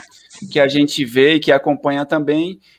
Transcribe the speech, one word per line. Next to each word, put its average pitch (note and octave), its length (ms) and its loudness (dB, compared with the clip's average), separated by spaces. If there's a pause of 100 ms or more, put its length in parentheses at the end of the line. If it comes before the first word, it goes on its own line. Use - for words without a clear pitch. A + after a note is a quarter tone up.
(520)
que D3+ 80 0
a C#3 80 4
gente D3 380 -2
vê C3 300 4
e D3+ 40 0
que D3+ 120 0
acompanha C#3+ 540 -2
também. D#3 540 -4 (200)